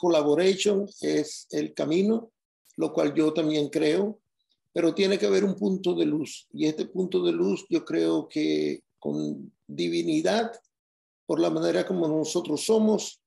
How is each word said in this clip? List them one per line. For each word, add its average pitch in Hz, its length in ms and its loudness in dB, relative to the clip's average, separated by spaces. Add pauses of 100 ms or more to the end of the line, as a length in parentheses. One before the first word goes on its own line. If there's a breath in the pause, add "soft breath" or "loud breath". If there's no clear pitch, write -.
collaboration 185 880 2 (120)
es 151 500 -2
el 151 220 -4
camino, 190 600 0 (440)
lo 156 160 -2
cual 151 220 0
yo 156 180 2
también 156 360 0
creo, 170 520 0 (520)
pero 165 200 2
tiene 196 240 2
que 208 100 0
haber 196 180 4
un 190 100 0
punto 190 400 0
de 165 100 0
luz, 151 480 -4
y 151 140 -2
este 156 200 -2
punto 180 360 -2
de 175 80 2
luz 175 400 0
yo 160 140 0
creo 165 420 0
que 76 560 -2 (160)
con 73 540 -6 (120)
divinidad, 170 840 0 (720)
por 156 140 -2
la 170 120 2
manera 170 360 0
como 175 220 0
nosotros 156 580 -2
somos 214 600 2